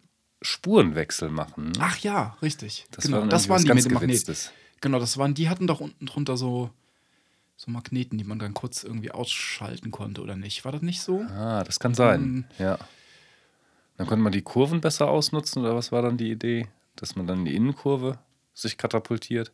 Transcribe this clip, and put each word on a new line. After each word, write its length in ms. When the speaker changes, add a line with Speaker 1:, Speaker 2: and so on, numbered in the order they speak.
Speaker 1:
Spurenwechsel 880
machen. 500
Speaker 2:
Ach 180
ja, 440
richtig. 500
Speaker 1:
Das 140
Speaker 2:
Genau, 120
Speaker 1:
war 40
dann 80
Speaker 2:
das 160
Speaker 1:
irgendwie 40
Speaker 2:
waren 60
Speaker 1:
was 80
Speaker 2:
die 60
Speaker 1:
ganz 140
Speaker 2:
mit 80
dem 40
Magnet. 160
Speaker 1:
Gewitztes. 400
Speaker 2:
Genau, 180
das 180
waren, 160
die 160
hatten 180
doch 120
unten 260
drunter 320
so, 320
so 140
Magneten, 480
die 40
man 140
dann 160
kurz 300
irgendwie 280
ausschalten 760
konnte, 320
oder 140
nicht? 300
War 80
das 100
nicht 180
so? 200
Speaker 1:
Ah, 420
das 160
kann 160
sein, 260
Speaker 2:
Hm. 240
Speaker 1:
ja. 180
Dann 100
konnte 160
man 100
die 80
Kurven 400
besser 280
ausnutzen, 540
oder 120
was 160
war 100
dann 160
die 120
Idee? 380
Dass 180
man 120
dann 120
in 60
die 100
Innenkurve 640
sich 240
katapultiert? 760